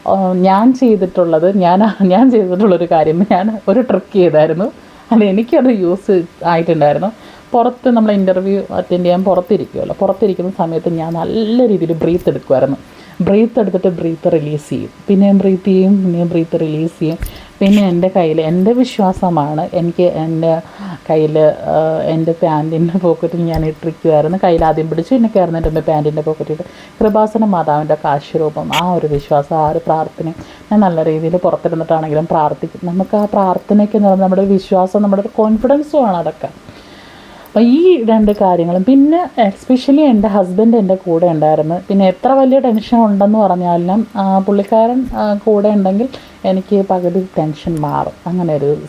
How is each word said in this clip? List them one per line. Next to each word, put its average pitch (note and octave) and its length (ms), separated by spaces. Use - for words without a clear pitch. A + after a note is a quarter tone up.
ആ, F#3+ 240
ഞാൻ F#3+ 420
ചെയ്തിട്ടുള്ളത്, F#3 840
ഞാൻ, F3+ 220
ഞാൻ G3 280
ചെയ്തിട്ടുള്ളൊരു F#3 600
കാര്യം, E3 400
ഞാൻ G#3 280
ഒരു G#3 120
ട്രിക്ക് G3+ 360
ചെയ്തായിരുന്നു. E3 560
അത് A3 180
എനിക്കത് B3 380
യൂസ് F#3 320
ആയിട്ടുണ്ടായിരുന്നു. E3 580
പുറത്ത് B3 440
നമ്മൾ A3 220
ഇൻ്റർവ്യൂ F#3+ 420
അറ്റൻഡ് F3+ 280
ചെയ്യാൻ F3+ 220
പുറത്തിരിക്കുമല്ലോ, F3+ 760
പുറത്തിരിക്കുന്ന F#3+ 480
സമയത്ത് E3 280
ഞാൻ D#3+ 100
നല്ല A3+ 500
രീതിയിൽ E3+ 200
ബ്രീത്ത് F3 300
എടുക്കുമായിരുന്നു. C3+ 460
ബ്രീത്ത് A3 360
എടുത്തിട്ട് F#3 360
ബ്രീത്ത് E3 360
റിലീസ് D3+ 360
ചെയ്യും, A#2+ 220
പിന്നെയും G3 340
ബ്രീത്ത് F#3+ 300
ചെയ്യും, F#3+ 200
പിന്നെയും F3 300
ബ്രീത്ത് E3 300
റിലീസ് D#3 380
ചെയ്യും. E3 180
പിന്നെ G3+ 320
എൻ്റെ F3 240
കയ്യിൽ, E3 240
എൻ്റെ F#3 280
വിശ്വാസമാണ്, F3 840
എനിക്ക് E3+ 260
എൻ്റെ D#3+ 300
കയ്യിൽ, D#3 280
ആ, - 20
എൻ്റെ D#3+ 260
പാൻറ്റിൻ്റെ E3 640
പോക്കറ്റിൽ E3+ 460
ഞാൻ D#3+ 100
ഇട്ടിരിക്കുമായിരുന്നു. D#3+ 760
കയ്യിൽ E3 260
ആദ്യം D#3 200
പിടിച്ചു, E3 260
പിന്നെ A3+ 200
കയറുന്നിട്ട് E3 360
എൻ്റെ D#3 180
പാൻറ്റിൻ്റെ D3+ 380
പോക്കറ്റിൽ D#3 280
ഇട്ട്. - 100
കൃപാസന G#3+ 440
മാതാവിൻ്റെ D#3 520
കാശുരൂപം, D3+ 600
ആ - 20
ഒരു D#3 200
വിശ്വാസം, C#3+ 480
ആ D3 100
ഒരു E3 120
പ്രാർത്ഥന D#3+ 400
ഞാൻ G#3+ 160
നല്ല D#3+ 240
രീതിയിൽ D#3+ 260
പുറത്തിരുന്നിട്ടാണെങ്കിലും D#3+ 880
പ്രാർത്ഥിക്കും. D3+ 480
നമുക്ക് F#3+ 300
ആ - 20
പ്രാർത്ഥനയ്ക്ക് G#3 640
എന്ന് G#3 100
പറയുന്നത് F#3+ 180
നമ്മുടെ F#3+ 200
ഒരു G3 120
വിശ്വാസം, F#3 480
നമ്മുടെ G3 200
ഒരു - 140
കോൺഫിഡൻസും C4 680
ആണ് F3+ 160
അതൊക്കെ. D#3+ 260
അപ്പം G#3+ 160
ഈ - 20
രണ്ട് A3 200
കാര്യങ്ങളും, F3 480
പിന്നെ C#4+ 280
especially B3+ 680
എൻ്റെ G#3+ 220
ഹസ്ബൻഡ് G#3 480
എൻ്റെ F#3 200
കൂടെ E3+ 300
ഉണ്ടായിരുന്നു. D#3 440
പിന്നെ G3 240
എത്ര C#4+ 260
വലിയ C4 280
ടെൻഷൻ A#3 400
ഉണ്ടെന്ന് G#3 360
പറഞ്ഞാലും, F3+ 580
ആ, - 20
പുള്ളിക്കാരൻ, A3 540
ആ, G#3+ 40
കൂടെ G#3 320
ഉണ്ടെങ്കിൽ G3 320
എനിക്ക് F#3+ 280
പകുതി F3+ 280
ടെൻഷൻ D#3+ 380
മാറും. C#3+ 320
അങ്ങനെ F3 300
ഒരു C#3 100